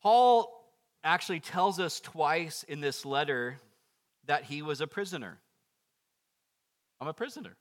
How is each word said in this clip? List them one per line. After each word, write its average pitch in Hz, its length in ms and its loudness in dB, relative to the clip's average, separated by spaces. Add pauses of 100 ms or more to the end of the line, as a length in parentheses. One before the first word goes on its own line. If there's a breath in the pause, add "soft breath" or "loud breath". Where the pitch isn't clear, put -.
Paul 240 720 4 (300)
actually 165 380 0
tells 180 400 0
us 170 180 -2
twice 160 640 -2
in 151 180 -10
this 139 240 -4
letter 139 560 -2 (680)
that 147 180 0
he 143 180 -10
was 147 180 -4
a 156 60 -2
prisoner. 160 540 -8 (1600)
"I'm 139 80 -8
a 160 40 -6
prisoner." 190 480 -10